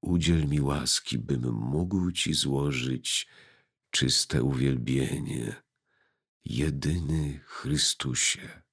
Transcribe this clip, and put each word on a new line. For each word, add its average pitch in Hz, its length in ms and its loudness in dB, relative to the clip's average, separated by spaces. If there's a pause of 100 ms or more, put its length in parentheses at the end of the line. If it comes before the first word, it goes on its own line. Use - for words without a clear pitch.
Udziel 82 480 4
mi 73 120 2
łaski, 69 580 0
bym 60 340 -2
mógł 87 580 0
Ci 82 240 -2
złożyć 69 920 -2 (600)
czyste - 520 2
uwielbienie, 64 1200 0 (840)
jedyny 73 1000 0
Chrystusie - 1160 -2 (100)